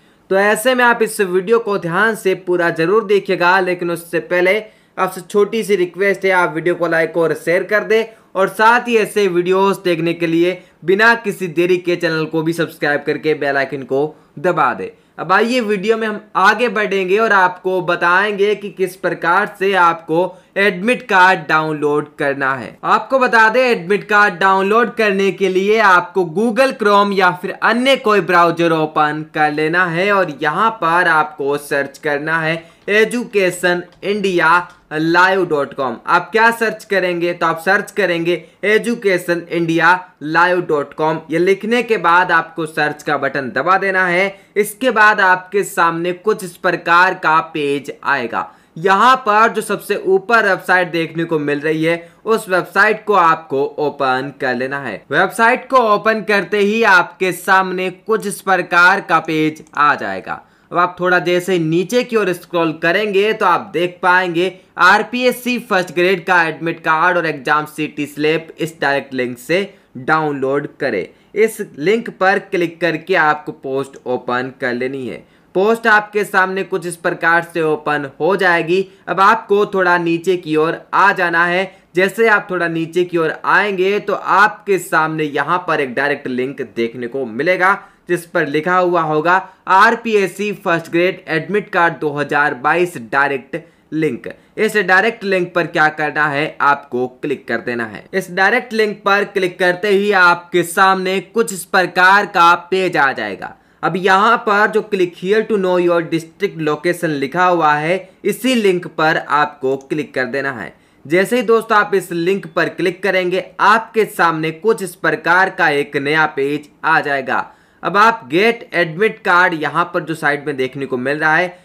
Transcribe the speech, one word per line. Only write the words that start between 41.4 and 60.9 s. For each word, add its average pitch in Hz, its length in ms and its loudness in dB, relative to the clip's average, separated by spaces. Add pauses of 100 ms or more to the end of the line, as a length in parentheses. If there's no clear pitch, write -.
के 226 140 -2
बाद 170 340 2
आपको 165 340 -2
सर्च 151 380 -4
का 151 140 -2
बटन 135 340 -4
दबा 156 260 2
देना 185 300 0
है। 190 280 0 (220)
इसके 208 340 0
बाद 214 300 4
आपके 185 420 2
सामने 170 500 0
कुछ 196 300 -4
इस 175 140 -14
प्रकार 175 560 2
का 160 260 2 (140)
पेज 143 400 -4 (100)
आएगा। 117 460 -4 (280)
यहाँ 202 400 4
पर 214 360 2
जो 214 80 -4
सबसे 202 360 -6
ऊपर 202 480 2
वेबसाइट 180 460 0
देखने 160 320 -4
को 160 160 -2
मिल 147 200 -2
रही 156 240 -2
है, 170 280 -2 (140)
उस 214 240 -2
वेबसाइट 196 560 0
को - 80 0
आपको 143 520 2 (140)
ओपन 135 640 -2
कर 127 140 -2
लेना 135 240 -6
है। 113 320 -10
वेबसाइट 226 580 0
को 247 200 4
ओपन 214 320 0
करते 202 380 -2
ही 208 260 2
आपके 185 480 2
सामने 185 560 0
कुछ 185 380 -4
इस 196 140 -8
प्रकार 180 600 4
का 165 180 0
पेज 156 440 -2 (120)
आ 147 200 4
जाएगा। 95 460 -8 (300)
अब 156 60 -4
आप 175 220 0